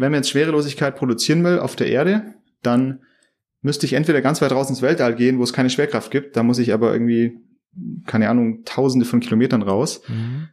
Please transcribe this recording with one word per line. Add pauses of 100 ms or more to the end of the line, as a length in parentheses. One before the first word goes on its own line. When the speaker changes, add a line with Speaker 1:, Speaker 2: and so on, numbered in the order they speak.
Speaker 1:
wenn
man
jetzt
Schwerelosigkeit
produzieren
will
auf
der
Erde, (280)
dann (640)
müsste
ich
entweder
ganz
weit
raus
ins
Weltall
gehen,
wo
es
keine
Schwerkraft
gibt,
da
muss
ich
aber
irgendwie, (640)
keine
Ahnung,
Tausende
von
Kilometern
raus,
Speaker 2:
Mhm.